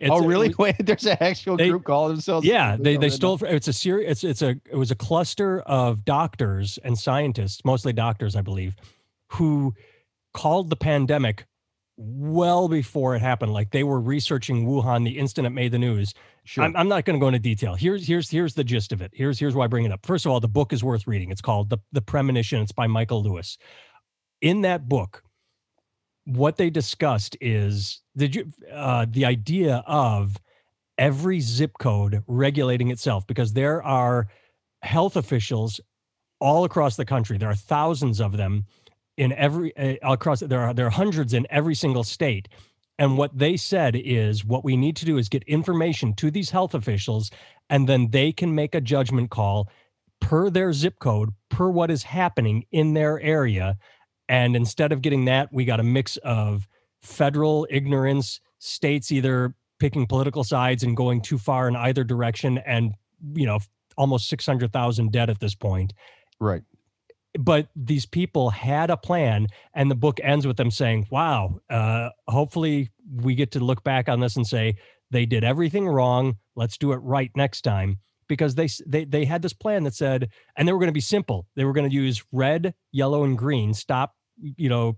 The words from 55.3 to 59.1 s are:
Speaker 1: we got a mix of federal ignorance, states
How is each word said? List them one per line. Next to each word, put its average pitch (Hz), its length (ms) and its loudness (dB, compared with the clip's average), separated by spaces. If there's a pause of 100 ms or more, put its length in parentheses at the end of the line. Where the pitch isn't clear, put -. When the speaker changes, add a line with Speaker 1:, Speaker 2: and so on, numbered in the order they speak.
Speaker 1:
we 127 140 0
got 113 140 2
a - 20 2
mix 123 360 0
of 107 480 -2 (360)
federal 151 640 0
ignorance, 139 720 0 (180)
states - 540 -4